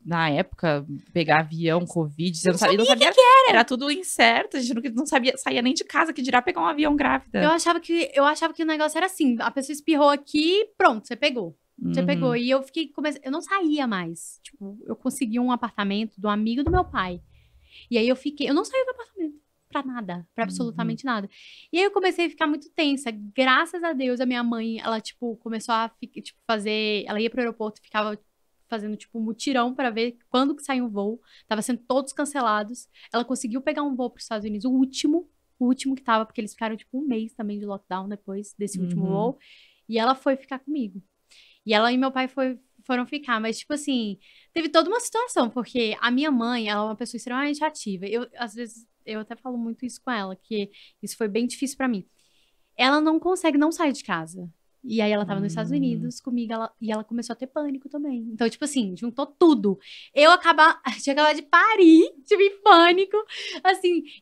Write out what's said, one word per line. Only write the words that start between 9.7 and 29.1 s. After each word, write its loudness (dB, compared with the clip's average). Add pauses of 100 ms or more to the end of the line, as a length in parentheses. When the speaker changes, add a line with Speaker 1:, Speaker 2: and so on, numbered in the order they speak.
Speaker 2:
espirrou 4
aqui, 0
pronto, 2
você -6
pegou. -4 (200)
Você -4
Speaker 1:
Uhum. 0
Speaker 2:
pegou. 0
E -2
eu 2
fiquei, -6
comecei, -6
eu -6
não -6
saía -2
mais. -6
Tipo, -16
eu -8
consegui -4
um 0
apartamento -4
do -2
amigo -2
do 0
meu 2
pai. -6 (680)
E 0
aí 4
eu 2
fiquei, -4
eu 0
não 2
saía -2
do -4
apartamento -10 (340)
pra -6
nada, -8
pra -2
Speaker 1:
Uhum. -2
Speaker 2:
absolutamente -6
nada. -4 (440)
E 0
aí 4
eu 2
comecei 0
a -6
ficar -2
muito -4
tensa. -2
Graças 0
a -2
Deus, -2
a 0
minha 0
mãe, -4
ela, -4
tipo, -10
começou -6
a 0 (100)
fi-, -14
tipo, -18
fazer, -2
ela -4
ia 0
pro -4
aeroporto -6
e -20
ficava -4 (520)
fazendo, -6
tipo, -14